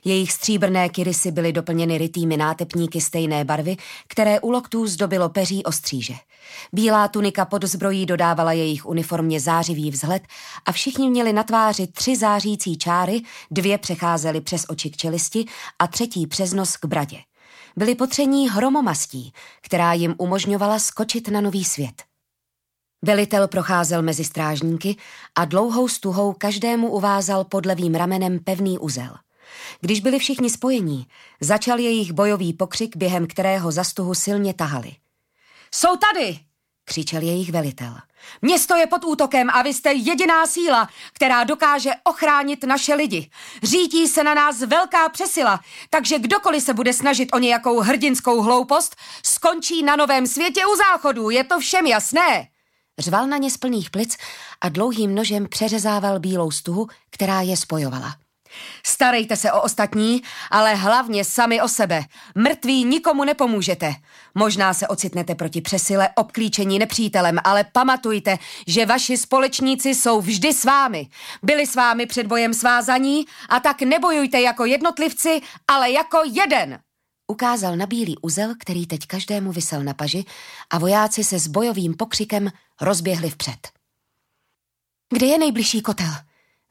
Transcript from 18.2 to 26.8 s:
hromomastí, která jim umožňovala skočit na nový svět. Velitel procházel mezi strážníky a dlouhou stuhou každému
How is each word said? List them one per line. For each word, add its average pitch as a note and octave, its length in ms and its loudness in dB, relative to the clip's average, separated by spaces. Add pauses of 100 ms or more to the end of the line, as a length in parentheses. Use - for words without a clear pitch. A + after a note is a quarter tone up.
hromomastí, G3+ 840 -2 (300)
která E3+ 300 2
jim E3+ 260 0
umožňovala G3 600 0
skočit A3 500 -4
na G#3 120 0
nový G3 240 -2
svět. C3+ 380 -6 (1000)
Velitel G3+ 460 2
procházel F3 540 0
mezi D#3+ 220 -2
strážníky D#3+ 720 -4 (380)
a E3+ 100 2
dlouhou A3+ 440 2
stuhou G3 440 -2
každému A#3 560 -2